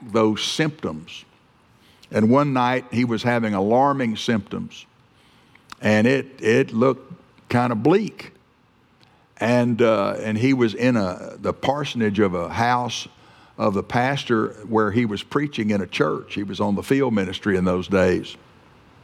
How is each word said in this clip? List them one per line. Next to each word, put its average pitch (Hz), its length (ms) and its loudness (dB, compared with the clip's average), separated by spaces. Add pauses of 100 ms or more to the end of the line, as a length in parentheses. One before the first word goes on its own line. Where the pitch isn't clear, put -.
those 107 400 0
symptoms. 92 840 -6 (840)
And 110 200 2
one 143 220 4
night 127 380 0
he 120 140 0
was 113 180 -2
having 117 320 0
alarming 120 600 2
symptoms, 101 720 -6 (920)
and 107 260 4
it, 131 360 0
it 117 300 2
looked 127 400 0 (360)
kind 123 240 0
of 110 100 -4
bleak. 180 500 0 (1080)
And, 120 440 2
uh, 101 380 2
and 107 180 -4
he 135 160 2
was 117 200 2
in 120 220 2
a, 95 420 -4
the 101 140 -2
parsonage 120 680 -2
of 95 160 2
a 85 140 -4
house 117 580 -2 (520)
of 110 160 0
the 98 80 -2
pastor 120 640 -2 (200)
where 110 220 2
he 120 140 2
was 104 180 -4
preaching 143 480 -2
in 101 100 2
a 90 60 -4
church. 147 480 -4
He 104 80 -6
was 98 180 -8
on 104 140 0
the 95 80 -4
field 135 320 0
ministry 95 420 -2
in 90 80 0
those 90 240 0
days. 90 480 0 (680)